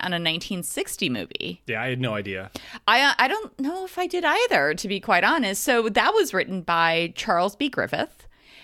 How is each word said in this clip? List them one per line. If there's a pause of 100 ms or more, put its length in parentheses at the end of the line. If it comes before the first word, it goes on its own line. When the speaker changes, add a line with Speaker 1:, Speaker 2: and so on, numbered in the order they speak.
Speaker 1:
on
a
nineteen
sixty
movie.
Speaker 2:
Yeah,
I
had
no
idea. (360)
Speaker 1:
I,
I
don't
know
if
I
did
either,
to
be
quite
honest.
So
that
was
written
by
Charles
B.
Griffith. (360)